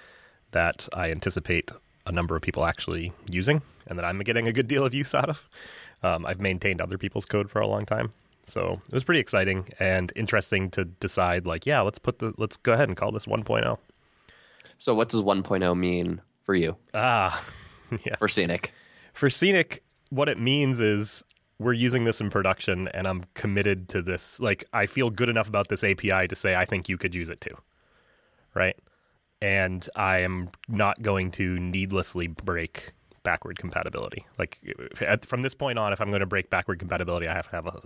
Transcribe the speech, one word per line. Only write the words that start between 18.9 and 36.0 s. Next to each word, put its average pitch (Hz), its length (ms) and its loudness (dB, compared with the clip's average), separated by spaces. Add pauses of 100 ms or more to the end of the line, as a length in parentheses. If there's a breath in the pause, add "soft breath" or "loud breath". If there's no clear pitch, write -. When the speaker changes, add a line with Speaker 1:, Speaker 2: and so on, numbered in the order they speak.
Speaker 1:
For 143 160 4
Scenic, 185 520 2 (280)
what 143 180 2
it 135 100 -2
means 131 440 2
is 104 420 2 (340)
we're 117 140 0
using 120 320 2
this 113 160 2
in 104 100 0
production 95 600 0
and 95 180 -4
I'm 92 160 -2 (100)
committed 98 560 0
to 95 120 -2
this. - 400 -6
Like, 104 320 0
I 104 140 2
feel 127 220 0
good 117 200 0
enough 113 180 2
about 104 220 0
this 104 160 0
A 98 100 4
P 98 160 0
I 92 160 4
to - 80 -4
say, 92 200 2
"I 90 100 2
think 92 240 -2
you 90 80 -2
could 87 180 -4
use 82 140 -4
it - 100 -12
too." - 160 -12 (1000 soft breath)
Right? 92 200 2 (640)
And 95 540 0
I 95 220 2
am 90 320 -2 (180)
not 104 340 2
going 95 300 0
to 90 280 0
needlessly 90 680 -2
break 85 640 -6 (300)
backward 87 380 -2
compatibility. - 680 -6 (120)
Like, - 260 -4
if, - 380 -10
at, 107 220 2
from 123 200 -4
this 131 100 -4
point 127 260 -4
on, 104 140 0
if 98 80 -2